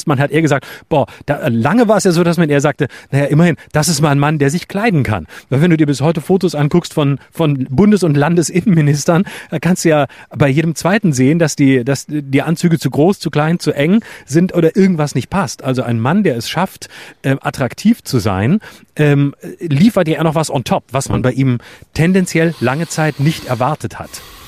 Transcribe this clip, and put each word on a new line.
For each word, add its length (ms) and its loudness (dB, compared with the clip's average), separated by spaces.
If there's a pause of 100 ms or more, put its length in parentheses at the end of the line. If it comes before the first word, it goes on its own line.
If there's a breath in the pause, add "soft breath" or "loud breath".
man 140 0
hat 100 0
eher 140 0
gesagt, 240 0 (220 loud breath)
boah, 180 0 (180 loud breath)
da, 220 -4
lange 400 2
war 100 4
es 60 0
ja 80 4
so, 120 2
dass 140 0
man 120 2
eher 120 2
sagte, 260 0 (220 loud breath)
naja, 160 0
immerhin, 300 2 (160 loud breath)
das 160 0
ist 140 -2
mal 100 2
ein 80 2
Mann, 180 0
der 140 0
sich 160 -6
kleiden 360 0
kann. 220 -2 (240 loud breath)
Weil 120 0
wenn 100 4
du 60 4
dir 100 2
bis 140 -2
heute 200 0
Fotos 320 0
anguckst 400 0
von, 260 0 (120)
von 400 -2
Bundes- 320 4
und 120 2
Landesinnenministern, 1080 2 (260 loud breath)
da 100 -6
kannst 260 -2
du 40 4
ja 180 2 (220 loud breath)
bei 200 0
jedem 260 0
zweiten 380 0
sehen, 260 2
dass 160 0
die, 280 2
dass 240 -4
die 340 -2
Anzüge 360 0
zu 140 -4
groß, 280 2
zu 120 -8
klein, 280 0
zu 120 -2
eng 300 0 (240 loud breath)
sind 280 0
oder 220 0
irgendwas 400 2
nicht 140 -4
passt. 340 -6
Also 180 -2
ein 180 -4
Mann, 240 0
der 140 0
es 120 -8
schafft, 400 -6 (340 loud breath)
ähm, 180 -2
attraktiv 640 -2
zu 160 -2
sein, 400 0 (380 loud breath)
ähm, 360 2 (260)
liefert 480 2
ja 100 0
eher 60 -2
noch 120 0
was 140 -2
on 160 -4
top, 260 -2
was 180 -4
man 120 -2
bei 100 2
ihm 280 0 (340 loud breath)
tendenziell 640 0
lange 300 -2
Zeit 300 -4
nicht 260 -2
erwartet 540 -4
hat. 100 -16 (380)